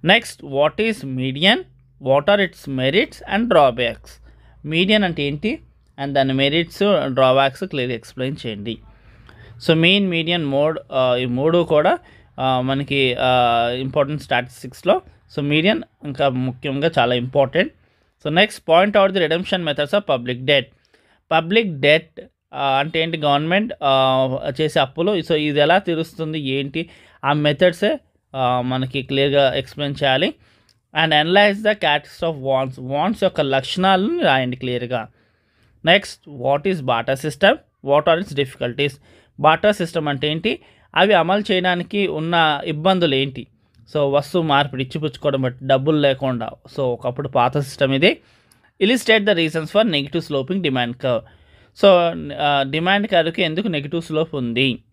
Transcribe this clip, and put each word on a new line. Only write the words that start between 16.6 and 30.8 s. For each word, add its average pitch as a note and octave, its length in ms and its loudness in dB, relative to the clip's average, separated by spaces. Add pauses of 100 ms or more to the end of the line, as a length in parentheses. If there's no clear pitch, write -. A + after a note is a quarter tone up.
చాలా B2 160 2
ఇంపార్టెంట్. C3+ 580 0 (540)
So D3+ 80 -4
next, F#3 220 0
point F#3+ 400 4
out G3 200 4
the F3 100 0
redemption F3 340 -2 (100)
methods D3 300 -2
of - 20 -14 (120)
public B2 300 -6
debt. C#3 200 2 (680)
పబ్లిక్ E3 480 0
డెట్, D3+ 400 2 (340)
ఆ, C3+ 240 0
అంటే D#3+ 220 -2
ఏంటి, E3 180 -2
గవర్నమెంట్, D3+ 540 0 (100)
ఆ, C3 460 2 (320)
చేసే D#3 200 0
అప్పులు. D#3+ 300 -2
So E3+ 240 -2
ఇది D3+ 260 0
ఎలా D#3+ 180 4
తీరుస్తుంది, D#3+ 600 -6
ఏంటి, C#3 500 -6 (340)
ఆ C#3 80 2
మెథడ్సే, E3+ 680 2 (380)
ఆ, B2+ 240 0
మనకి B2+ 420 -4
క్లియర్గా C#3 520 2
ఎక్స్‌ప్లెయిన్ C#3+ 480 -6
చేయాలి. C#3+ 320 0 (680)